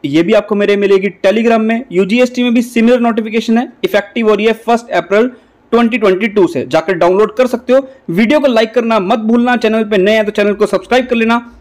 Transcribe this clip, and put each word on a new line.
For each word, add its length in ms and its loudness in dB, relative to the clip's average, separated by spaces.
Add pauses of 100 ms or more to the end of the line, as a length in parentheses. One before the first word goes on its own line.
ये 200 0
भी 100 0
आपको 220 0
मेरे 220 0
मिलेगी 300 2 (180)
Telegram 340 2
में। 320 -2
यूजीएसटी 520 0
में 100 0
भी 80 2
सिमिलर 380 2
नोटिफिकेशन 580 -2
है, 100 -2 (160)
इफेक्टिव 460 -2
हो 60 4
रही 100 -2
है 80 2 (120)
फर्स्ट 240 -2
अप्रैल 420 0 (400)
ट्वेंटी 260 0
ट्वेंटी 300 0
टू 200 2
से, 200 -4
जाकर 260 -2
डाउनलोड 440 2
कर 100 2
सकते 260 -2
हो। 140 2 (220)
वीडियो 300 2
को 80 0
लाइक 260 0
करना 260 0
मत 200 -2
भूलना, 380 0
चैनल 260 0
पे 140 -2
नए 180 2
हैं 100 0
तो 60 -4
चैनल 220 0
को 120 0
सब्सक्राइब 420 -2
कर 80 -2
लेना। 240 0 (220)